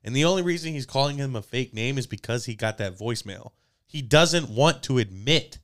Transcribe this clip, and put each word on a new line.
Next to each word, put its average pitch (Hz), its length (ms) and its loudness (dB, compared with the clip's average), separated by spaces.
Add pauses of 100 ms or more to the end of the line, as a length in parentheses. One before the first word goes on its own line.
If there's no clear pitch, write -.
And 113 120 -8
the 143 100 4
only 185 180 2
reason 170 300 -4
he's 139 140 -6
calling 143 300 -2
him 135 200 -4
a 101 60 -6
fake 127 300 -4
name 120 260 -4
is 117 80 -4
because 117 380 -6
he 117 120 -8
got 110 220 -4
that 95 200 -6
voicemail. 107 540 -8 (340)
He 147 160 -10
doesn't 151 480 6
want 143 340 4
to 127 140 2
admit 107 640 0